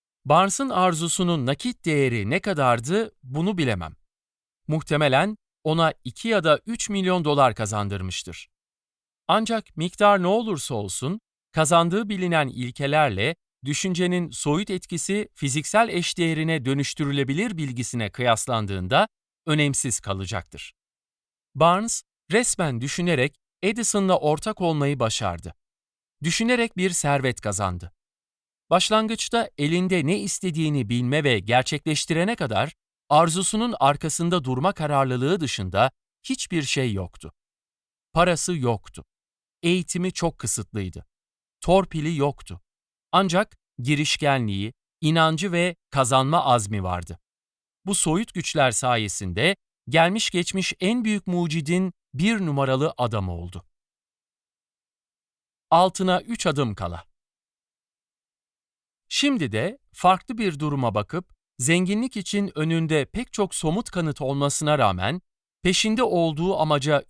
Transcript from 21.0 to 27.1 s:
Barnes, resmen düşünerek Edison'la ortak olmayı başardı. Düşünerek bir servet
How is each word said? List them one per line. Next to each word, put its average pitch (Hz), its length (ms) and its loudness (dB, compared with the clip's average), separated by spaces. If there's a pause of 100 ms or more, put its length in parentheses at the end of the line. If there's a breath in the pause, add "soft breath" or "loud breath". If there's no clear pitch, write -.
Barnes, 180 480 2 (280)
resmen 165 500 0
düşünerek 147 540 0 (280)
Edison'la 202 560 2
ortak 156 420 -2
olmayı 147 400 0
başardı. 90 540 -2 (680)
Düşünerek 226 540 0
bir 185 140 2
servet 143 500 0